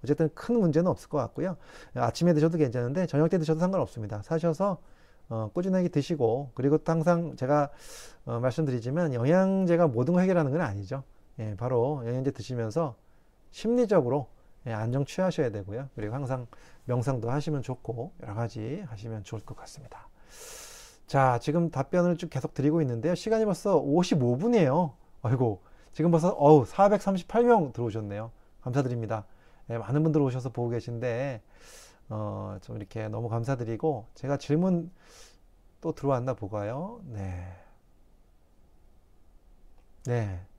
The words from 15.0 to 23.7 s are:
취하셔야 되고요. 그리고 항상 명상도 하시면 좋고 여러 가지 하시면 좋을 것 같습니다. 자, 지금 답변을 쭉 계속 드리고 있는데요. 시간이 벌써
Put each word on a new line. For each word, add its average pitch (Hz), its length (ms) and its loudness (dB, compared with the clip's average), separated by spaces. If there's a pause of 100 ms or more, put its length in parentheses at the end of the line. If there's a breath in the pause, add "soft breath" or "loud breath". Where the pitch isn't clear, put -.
취하셔야 170 440 -2
되고요. 104 460 -8
그리고 107 180 -8
항상 127 340 -6 (380 loud breath)
명상도 123 460 -2
하시면 147 300 -2
좋고 123 600 -8
여러 113 140 -10
가지 117 520 -6
하시면 110 360 -10
좋을 110 180 -10
것 - 160 -16
같습니다. - 500 -20 (1000 loud breath)
자, 131 340 4
지금 165 280 0
답변을 175 480 0
쭉 170 120 -8
계속 - 240 -6
드리고 151 280 2
있는데요. 131 340 0
시간이 220 300 0
벌써 196 320 0